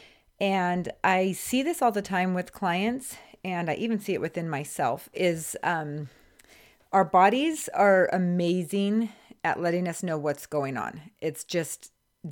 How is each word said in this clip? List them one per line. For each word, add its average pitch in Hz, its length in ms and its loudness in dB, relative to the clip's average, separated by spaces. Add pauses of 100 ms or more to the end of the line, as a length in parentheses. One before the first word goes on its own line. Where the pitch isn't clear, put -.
(400)
And 180 480 0 (140)
I 185 300 4
see 262 320 -2
this 330 180 -2
all 240 80 4
the 208 120 -2
time 185 320 0
with 180 180 -4
clients, 208 640 -4 (260)
and 175 260 -4
I 151 60 0
even 226 240 -2
see 202 160 -4
it 147 60 -2
within 165 280 -4
myself, 143 640 -4
is, 165 520 -2
um, 151 440 -4 (840)
our 190 120 6
bodies 240 680 4
are 190 380 6
amazing 180 960 0 (340)
at - 180 -2
letting 175 280 0
us 170 160 -8
know 165 120 -2
what's 147 300 -4
going 135 300 -2
on. 113 240 -6 (200)
It's 156 220 -6
just, - 480 -6 (420)